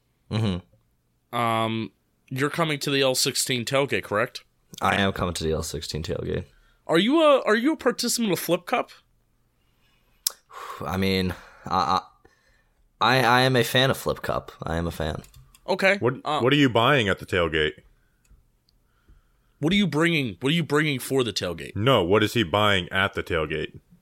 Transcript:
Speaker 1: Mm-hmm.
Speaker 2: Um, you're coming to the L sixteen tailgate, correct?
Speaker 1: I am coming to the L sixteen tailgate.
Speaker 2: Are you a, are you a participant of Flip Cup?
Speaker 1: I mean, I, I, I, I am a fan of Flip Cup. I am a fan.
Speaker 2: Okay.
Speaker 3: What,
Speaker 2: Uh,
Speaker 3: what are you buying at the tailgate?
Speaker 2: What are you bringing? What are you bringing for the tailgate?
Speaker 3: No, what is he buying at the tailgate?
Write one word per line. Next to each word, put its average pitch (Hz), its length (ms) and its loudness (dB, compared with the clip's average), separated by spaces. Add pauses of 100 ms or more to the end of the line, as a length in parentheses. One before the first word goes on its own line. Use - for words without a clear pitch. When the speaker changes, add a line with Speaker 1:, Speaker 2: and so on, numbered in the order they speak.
(320)
Speaker 1:
Mm-hmm. - 1040 -6
Speaker 2:
Um, 113 540 0 (380)
you're 139 200 -2
coming 151 300 -2
to - 100 -6
the 139 120 0
L 131 140 2
sixteen 123 500 -2
tailgate, 135 380 0
correct? - 420 -4 (360)
Speaker 1:
I 95 140 2
am 98 160 2
coming 90 220 -4
to 82 100 -8
the 78 80 0
L 78 120 -2
sixteen 78 380 -8
tailgate. 82 440 -6 (420)
Speaker 2:
Are 156 100 2
you 262 240 4
a, 294 200 6
are 214 140 2
you 262 180 0
a - 40 -6
participant 233 540 -2
of 160 80 -2
Flip 175 260 -2
Cup? - 260 -4 (1900)
Speaker 1:
I 92 120 -4
mean, 95 360 -2 (320)
I, 90 340 0 (1040)
I, 120 180 4
I, 127 40 2
I 123 180 6
am 131 140 2
a 120 80 4
fan 131 280 2
of - 60 0
Flip - 240 -4
Cup. - 300 -4 (120)
I 80 140 -4
am 85 100 -2
a 82 40 -6
fan. 78 300 -6 (460)
Speaker 2:
Okay. 101 320 2
Speaker 3:
What, 123 240 0
Speaker 2:
Uh, 147 180 -2
Speaker 3:
what 127 120 4
are 147 40 4
you 139 120 6
buying 113 400 4
at 90 100 0
the - 60 -16
tailgate? 80 480 0 (1900)
Speaker 2:
What 151 140 0
are - 20 2
you 202 120 2
bringing? 147 540 0
What 131 100 0
are 165 40 0
you 170 80 0
bringing 147 360 0
for 135 240 0
the 107 100 -4
tailgate? 85 420 -6
Speaker 3:
No, 110 280 4
what 104 200 4
is 104 100 0
he 95 100 2
buying 98 480 2
at 95 220 0
the 85 100 -6
tailgate? 78 560 -4 (220)